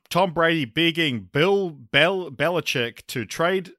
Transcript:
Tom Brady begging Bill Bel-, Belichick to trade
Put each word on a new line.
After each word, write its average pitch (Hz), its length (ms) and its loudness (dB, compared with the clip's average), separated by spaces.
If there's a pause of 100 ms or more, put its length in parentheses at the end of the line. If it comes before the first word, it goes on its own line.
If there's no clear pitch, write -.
Tom 180 240 2
Brady 165 320 0
begging 151 680 -2
Bill 185 380 2
Bel-, 156 600 0
Belichick 143 800 -2
to 117 180 -6
trade 180 520 -2